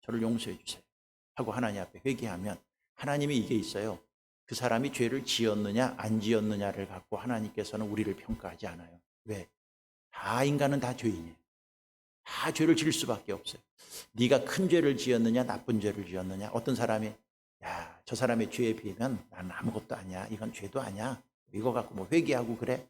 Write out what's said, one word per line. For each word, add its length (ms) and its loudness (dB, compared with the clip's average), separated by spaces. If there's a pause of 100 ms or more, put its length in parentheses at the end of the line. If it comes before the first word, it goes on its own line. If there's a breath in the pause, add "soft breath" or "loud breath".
저를 220 -2
용서해 360 0
주세요." 240 -12 (520)
하고 180 -2
하나님 300 0
앞에 220 -14
회개하면, 540 -2 (360)
하나님이 420 0
이게 180 2
있어요. 460 -2 (460)
그 80 -8
사람이 380 0
죄를 320 0
지었느냐 720 2
안 240 0
지었느냐를 680 0
갖고 280 -10
하나님께서는 720 -4
우리를 300 0
평가하지 500 -8
않아요. 340 -14 (240)
왜? 240 -8 (600)
다 340 0
인간은 360 4
다 160 -2
죄인이에요. 380 -2 (880)
다 300 -4
죄를 240 8
지을 160 2
수밖에 400 -2
없어요. 280 -8 (520 loud breath)
네가 320 4
큰 240 0
죄를 280 6
지었느냐 480 4
나쁜 360 0
죄를 260 -2
지었느냐. 460 -6
어떤 220 0
사람이 380 0 (520)
"야, 400 -10
저 100 -6
사람의 360 2
죄에 260 2
비하면 540 -4
나는 200 -10
아무것도 440 -4
아니야. 360 -8
이건 220 -6
죄도 280 -6
아니야. 420 -6 (300)
이거 200 2
갖고 220 -2
뭐 160 -6
회개하고 460 2
그래?" 340 -2